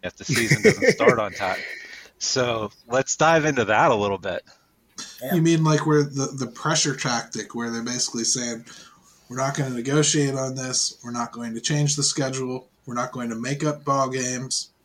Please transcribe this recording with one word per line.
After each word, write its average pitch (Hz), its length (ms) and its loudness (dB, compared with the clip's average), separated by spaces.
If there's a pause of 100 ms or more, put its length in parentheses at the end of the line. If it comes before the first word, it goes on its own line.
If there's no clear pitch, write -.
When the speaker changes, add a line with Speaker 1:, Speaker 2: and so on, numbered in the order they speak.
Speaker 1:
if 92 120 -8
the - 80 -16
season - 380 -2
doesn't 240 300 4
start 117 260 4
on 104 140 -2
time. 95 260 -2 (320)
Speaker 2:
<laughs> - 280 -20
Speaker 1:
So 113 520 -2 (160)
let's 127 300 0
dive 160 280 6
into 139 200 2
that 139 260 6
a 123 60 6
little 101 220 0
bit. 87 260 -6 (760)
Speaker 3:
Yeah. 131 140 -2
Speaker 2:
You 165 80 4
mean, 160 220 4
like, 151 220 4
where 151 180 6
the, 139 220 -4
the 135 200 -6
pressure 156 480 -2
tactic 117 600 -6
where 117 160 -4
they're 117 120 -6
basically 120 420 -4
saying, 120 400 -2 (640)
"We're 120 100 -10
not 135 180 -2
gonna 131 180 -2
negotiate 139 600 2
on 131 200 -2
this. 131 480 -4
We're 120 80 -10
not 120 220 -4
going 117 220 -8
to 113 60 -6
change 147 360 2
the 143 60 -2
schedule. 131 680 -2 (180)
We're 123 80 -10
not 123 160 -2
going 120 200 -6
to 113 40 -4
make 135 300 -4
up 147 200 -2
ball 135 260 2
games. 127 600 -4 (140)